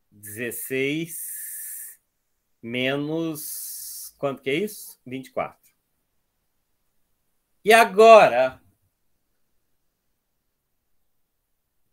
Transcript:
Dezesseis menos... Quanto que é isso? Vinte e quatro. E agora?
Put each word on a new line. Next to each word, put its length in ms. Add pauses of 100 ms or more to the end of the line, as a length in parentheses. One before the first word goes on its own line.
(100)
Dezesseis 1120 (1400)
menos... 1600
Quanto 240
que 80
é 60
isso? 500
Vinte 220
e 40
quatro. 300 (2000)
E 100
agora? 880 (3250)